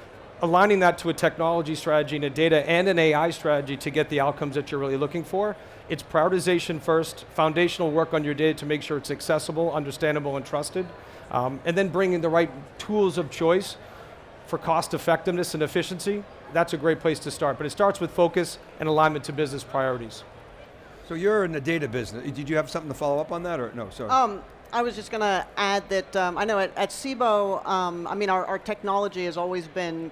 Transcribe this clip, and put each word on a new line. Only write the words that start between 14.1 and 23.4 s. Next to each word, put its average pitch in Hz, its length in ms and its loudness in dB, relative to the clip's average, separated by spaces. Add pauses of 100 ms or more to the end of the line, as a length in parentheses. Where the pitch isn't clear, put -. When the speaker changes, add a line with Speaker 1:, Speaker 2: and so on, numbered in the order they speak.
Speaker 1:
for 165 120 -4
cost 170 340 0
effectiveness 170 640 0
and 156 80 -2
efficiency. 185 600 -2 (300)
That's 170 200 0
a 165 40 -2
great 156 240 2
place 160 200 2
to 147 100 -10
start, 135 280 -2
but 151 80 -4
it 139 40 -6
starts 196 300 2
with 170 100 -2
focus 175 480 2 (220)
and 156 80 -2
alignment 156 380 4
to 160 60 -8
business 139 320 -4
priorities. 127 600 -4 (840)
Speaker 2:
So 165 60 -8
you're 196 300 2
in 170 80 -2
the 151 80 -4
data 147 280 0
business. 120 420 -6
Did 135 200 -6
you 160 60 0
have 151 120 2
something 156 220 -6
to 123 60 -8
follow 143 220 0
up 156 140 -4
on 170 120 -4